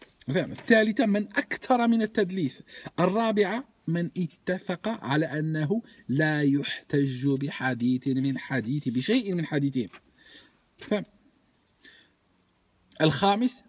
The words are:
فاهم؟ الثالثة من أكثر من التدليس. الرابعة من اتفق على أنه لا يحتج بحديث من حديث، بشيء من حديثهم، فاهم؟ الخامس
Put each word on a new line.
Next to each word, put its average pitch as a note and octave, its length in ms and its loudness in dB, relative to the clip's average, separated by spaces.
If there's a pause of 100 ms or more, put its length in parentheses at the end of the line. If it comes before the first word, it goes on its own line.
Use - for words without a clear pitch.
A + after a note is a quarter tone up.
(280)
فاهم؟ D#3 240 -2
الثالثة A3 540 2
من G#3 180 2
أكثر - 640 0
من A3+ 140 4
التدليس. F#3+ 600 -2 (360)
الرابعة G#3 680 2 (200)
من E3+ 300 -2
اتفق F3+ 720 -6
على D#3 380 -2
أنه D#3 560 -2 (280)
لا D3+ 320 2
يحتج C#3 840 0
بحديث C3 800 -2
من C3 300 0
حديث، C3 520 -4
بشيء G3+ 440 0
من E3+ 120 -2
حديثهم، C#3 440 0 (880)
فاهم؟ - 280 -4 (2000)
الخامس G3+ 680 2